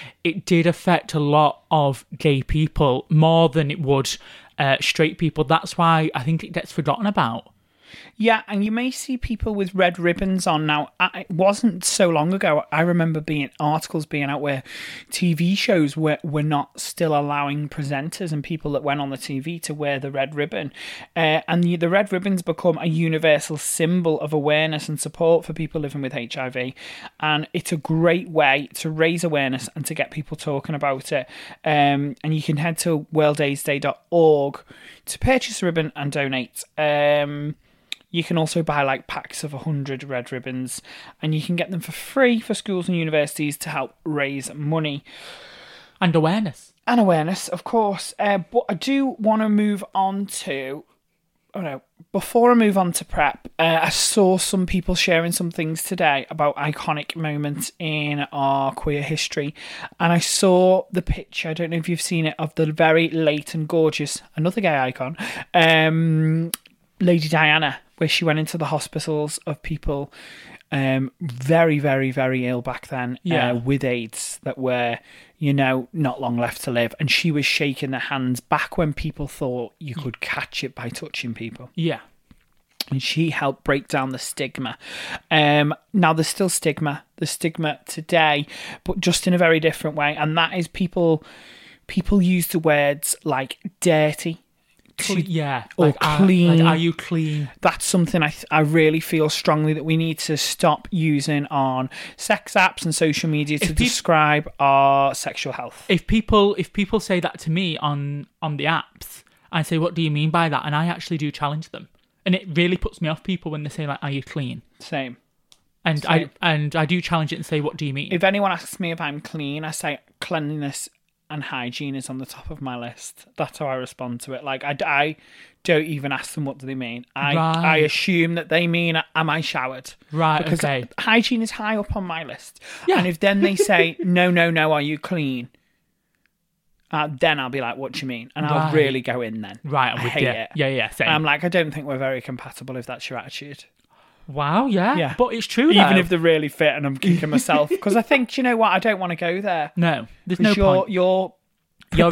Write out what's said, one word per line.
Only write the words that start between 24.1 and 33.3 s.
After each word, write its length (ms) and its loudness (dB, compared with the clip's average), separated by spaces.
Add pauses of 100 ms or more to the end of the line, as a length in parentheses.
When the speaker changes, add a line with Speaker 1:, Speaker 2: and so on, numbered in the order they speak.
Speaker 2:
of 140 -4
awareness 560 0
and 100 -6
support 460 2
for 80 -8
people 260 -6
living 220 -6
with 120 -6
H 220 -8
I 140 -6
V. 240 -6 (460)
And 340 0
it's 180 -4
a 60 0
great 500 2
way 460 2
to 160 -6
raise 340 0
awareness 500 -2
and 120 -8
to 80 -8
get 160 -4
people 260 -10
talking 380 -6
about 360 -4
it. 160 -2 (380)
Um, 580 2
and 120 0
you 80 0
can 160 0
head 200 -2
to 320 -2
world 300 4